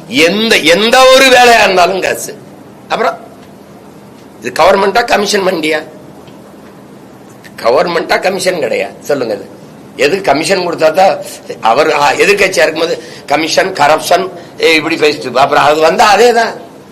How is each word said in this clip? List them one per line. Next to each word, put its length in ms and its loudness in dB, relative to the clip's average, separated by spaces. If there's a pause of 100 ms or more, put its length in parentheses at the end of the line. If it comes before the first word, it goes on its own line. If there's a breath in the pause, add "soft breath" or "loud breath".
எந்த, 500 0
எந்த 400 2
ஒரு 260 6
வேலையா 380 4
இருந்தாலும் 380 0
காசு. 360 -6 (520)
அப்புறம் 280 -4 (1200)
இது 120 -8 (100)
கவர்மெண்டா 420 2
கமிஷன் 420 -2
மண்டியா? 380 -4 (1800)
கவர்மெண்டா 580 0
கமிஷன் 400 -4
கிடையாது. 400 -4
சொல்லுங்க, 340 -4
அது 240 -14 (380)
எதுக்கு 260 -2
கமிஷன் 460 -2
கொடுத்தா 240 0
தான் 260 2 (420 loud breath)
அவர், 320 0
ஆ, 200 2
எதிர்க்கட்சியா 500 0
இருக்கும்போது 400 -2 (240 loud breath)
கமிஷன், 460 -2
கரப்ஷன், 580 0 (300 loud breath)
ஏ, 140 2
இப்படி 220 -2
பேசிட்டு 300 -2
இருப்பா. 100 -4
அப்புறம் 280 2
அது 160 2
வந்தா 280 2
அதே 240 4
தான் 200 0 (400)